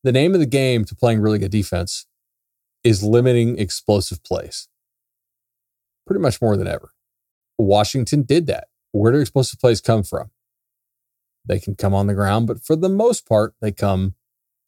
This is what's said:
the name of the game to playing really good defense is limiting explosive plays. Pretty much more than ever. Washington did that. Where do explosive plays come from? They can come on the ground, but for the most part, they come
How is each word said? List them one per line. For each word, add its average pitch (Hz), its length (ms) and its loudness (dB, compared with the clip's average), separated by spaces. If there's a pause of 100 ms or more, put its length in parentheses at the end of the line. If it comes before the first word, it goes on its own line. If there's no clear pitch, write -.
the 131 80 2
name 151 240 2
of 180 40 2
the 156 60 2
game 127 400 0
to - 100 -16
playing 113 260 2
really 107 180 0
good 95 100 -4
defense 95 560 -4 (800)
is 107 180 2
limiting 120 560 2
explosive 98 640 -2
plays. - 440 -10 (1400)
Pretty 196 160 -2
much 135 180 0
more 107 160 2
than 95 120 -2
ever. - 260 -10 (640)
Washington 107 640 2
did 151 240 0
that. - 220 -6 (240)
Where 110 200 2
do 135 60 2
explosive - 420 -2
plays 117 220 2
come 113 220 0
from? - 260 -10 (1160)
They 101 120 -2
can 98 140 -8
come 98 220 0
on 101 100 0
the 101 80 0
ground, 101 320 0
but 117 180 -6
for 160 120 0
the 175 140 0
most 214 380 0
part, 110 320 0
they 107 120 -4
come 95 420 -2 (540)